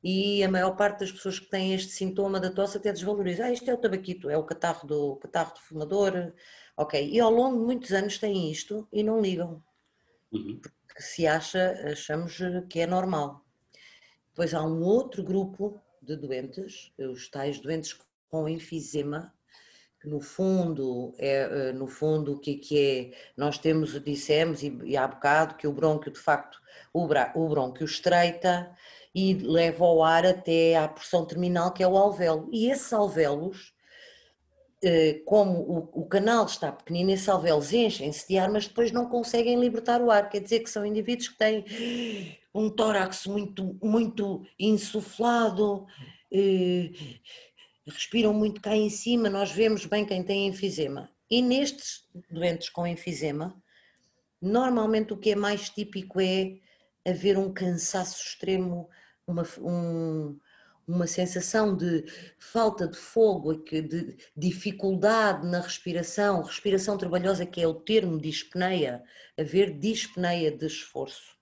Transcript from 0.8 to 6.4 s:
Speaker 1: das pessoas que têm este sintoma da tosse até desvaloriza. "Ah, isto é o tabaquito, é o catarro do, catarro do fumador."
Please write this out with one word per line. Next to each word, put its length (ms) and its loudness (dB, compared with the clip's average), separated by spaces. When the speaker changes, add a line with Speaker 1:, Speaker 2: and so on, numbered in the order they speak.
Speaker 1:
das 100 -6
pessoas 260 -8
que 100 -16
têm 280 -2
este 160 -6
sintoma 480 -2
da 100 -2
tosse 260 -2
até 160 -2
desvaloriza. 540 -2
"Ah, 60 -2
isto 180 -4
é 40 2
o 40 -2
tabaquito, 540 -4
é 40 0
o 80 2
catarro 440 -4
do, 300 -2
catarro 360 -4
do 60 -20
fumador." 760 -2